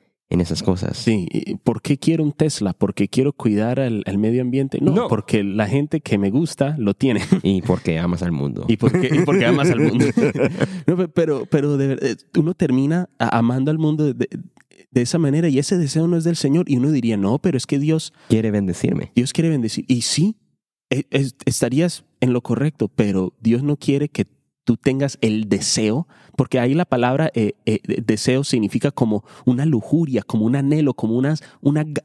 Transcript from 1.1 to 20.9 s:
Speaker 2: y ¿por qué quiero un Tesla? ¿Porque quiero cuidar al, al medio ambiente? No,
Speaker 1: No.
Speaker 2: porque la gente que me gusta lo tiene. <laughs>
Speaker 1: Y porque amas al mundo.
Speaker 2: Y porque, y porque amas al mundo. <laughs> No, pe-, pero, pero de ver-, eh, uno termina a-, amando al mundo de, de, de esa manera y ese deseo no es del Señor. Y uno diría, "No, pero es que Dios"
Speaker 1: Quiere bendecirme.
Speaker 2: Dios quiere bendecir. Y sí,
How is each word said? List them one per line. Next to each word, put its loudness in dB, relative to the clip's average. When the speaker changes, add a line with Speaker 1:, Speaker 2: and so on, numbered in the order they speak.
Speaker 2:
y -6
¿por -2
qué 0
quiero 0
un -2
Tesla? -2
¿Porque -2
quiero 0
cuidar -2
al, -2
al -2
medio 0
ambiente? -2
No, 2
Speaker 1:
No. 0
Speaker 2:
porque 0
la 0
gente -2
que -2
me 0
gusta -2
lo 0
tiene. 0
<laughs> 0
Speaker 1:
Y 0
porque 0
amas -2
al -2
mundo. -4
Speaker 2:
Y 2
porque, 0
y 2
porque 2
amas 2
al 0
mundo. 2
<laughs> -4
No, 2
pe-, -2
pero, -2
pero 0
de 0
ver-, -2
eh, -2
uno 2
termina 0
a-, 0
amando 2
al 0
mundo 0
de, 0
de, -4
de 2
esa 0
manera 2
y 2
ese 0
deseo 0
no 2
es 0
del 0
Señor. 2
Y 2
uno 2
diría, 0
"No, 2
pero 0
es -4
que 0
Dios" -2
Speaker 1:
Quiere 2
bendecirme. -2
Speaker 2:
Dios 0
quiere 0
bendecir. -4
Y 2
sí, 0